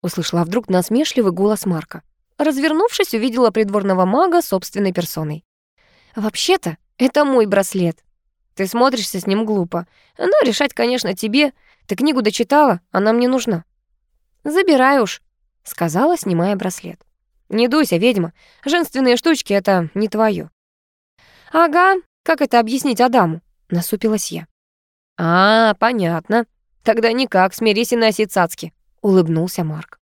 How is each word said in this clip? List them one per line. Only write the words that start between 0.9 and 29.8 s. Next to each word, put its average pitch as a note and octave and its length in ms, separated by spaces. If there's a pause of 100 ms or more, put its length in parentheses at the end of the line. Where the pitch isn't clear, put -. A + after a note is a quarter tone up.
голос G3 340
Марка. E3 380 (340)
Развернувшись, D#4 760
увидела A#3 380
придворного G3 540
мага E4 360
собственной G3 500
персоной. D#3+ 540 (720)
"Вообще-то, G#3+ 600 (200)
это C#4 280
мой C4 200
браслет". F#3+ 580 (520)
"Ты G3 120
смотришься A#3 520
с F3 80
ним G3+ 180
глупо. F3+ 420 (300)
Но F#4 160 (100)
решать, C#4 300
конечно, A#3+ 420
тебе. B3+ 380 (340)
Ты G3 80
книгу C4 260
дочитала, A#3+ 600 (100)
она G#3 220
мне A#3+ 140
нужна". A#3+ 360 (800)
"Забирай C#4+ 560
уж", G#3 220 (420)
сказала, G3+ 540
снимая F#3 380
браслет. F#3 440 (500)
"Не A#3 180
дуйся, B3+ 300
ведьма, F#3+ 360 (320)
женственные C#4 520
штучки — D4 360
это F#3 400
не G#3+ 140
твое". G3+ 420 (1040)
"Ага, F4 500 (220)
как E4 180
это B3 180
объяснить A#3 420
Адаму?" G#3+ 400 (320)
насупилась G#3 580
я. E3+ 160 (720)
"А, G3+ 580
понятно. G#3+ 680 (380)
Тогда A3+ 280
никак, G3+ 420
смирись A3+ 400
и A#3+ 40
носи A3 280
цацки", E3+ 480 (280)
улыбнулся F3 600
Марк. D#3 360 (160)